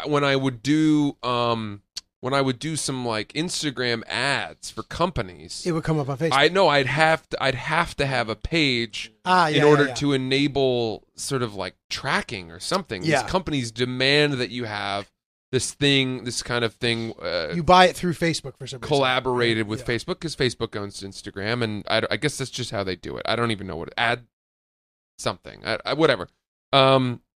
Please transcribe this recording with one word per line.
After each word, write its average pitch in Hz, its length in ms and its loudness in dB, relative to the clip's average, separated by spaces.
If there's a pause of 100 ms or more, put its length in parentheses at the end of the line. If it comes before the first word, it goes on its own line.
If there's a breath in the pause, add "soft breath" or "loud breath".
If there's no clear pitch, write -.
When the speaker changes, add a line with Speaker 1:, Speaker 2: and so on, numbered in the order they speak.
Speaker 1:
when 143 200 2
I 139 120 4
would 135 260 -2
do, 151 600 4
um, 117 580 -2 (400)
when 127 140 -4
I 139 80 4
would 131 160 0
do 156 180 -6
some, 131 300 -4
like, 107 260 -4
Instagram 127 760 -4
ads 113 640 -4
for - 120 -10
companies, 92 840 -6
Speaker 2:
It 175 80 -2
would 160 120 -2
come 160 140 0
up 135 120 -4
on 131 80 -6
Facebook. 156 160 0
Speaker 1:
I 143 140 6
know 185 200 4
I'd 143 180 4
have 156 440 2
to, - 120 -4
I'd 135 120 0
have 156 420 -2
to 143 80 0
have 123 240 -2
a 110 80 -4
page 131 720 -2 (140)
Speaker 2:
Ah, 180 220 4
yeah, 151 120 2
Speaker 1:
in 139 40 4
Speaker 2:
yeah, 147 80 8
Speaker 1:
order 143 160 8
Speaker 2:
yeah. 127 80 -4
Speaker 1:
to 143 180 0
enable 131 1000 0
sort 131 280 -4
of, 107 120 -4
like, 92 220 -8 (120)
tracking 131 600 -6
or 82 100 -16
something. 160 420 -4
Speaker 2:
Yeah. 147 200 2
Speaker 1:
These 104 80 -6
companies 147 400 -2
demand 131 640 2
that 123 160 -2
you 120 140 -6
have 101 460 -4 (420)
this 131 200 -2
thing, 135 520 2
this 120 180 -6
kind 120 220 -2
of 110 100 -2
thing, 113 480 -2
uh, 82 320 -4
Speaker 2:
You 175 80 -2
buy 180 240 8
it 175 100 2
through 180 180 -2
Facebook 156 440 -4
for 135 80 -14
some 123 140 -12
reason. - 0 -
Speaker 1:
collaborated 123 880 2
with 107 200 -6
Speaker 2:
Yeah. 123 60 0
Speaker 1:
Facebook 165 240 -6
'cause 151 160 -8
Facebook 117 440 -2
owns 101 240 -10
Instagram, 101 600 -6
and 107 260 -4
I, 110 220 2
I 110 60 -2
guess 143 200 -2
that's 131 140 -8
just - 220 -8
how 101 100 -2
they 92 140 -4
do 71 200 -10
it. 53 100 -8
I 110 100 0
don't 117 160 2
even 98 160 -8
know 85 80 -8
what, 82 200 -10
ad 120 300 0 (920)
something, 65 460 -8
I, 104 220 -4
I, 113 80 -2
whatever. 143 340 2 (440)
Um, 135 500 4 (140)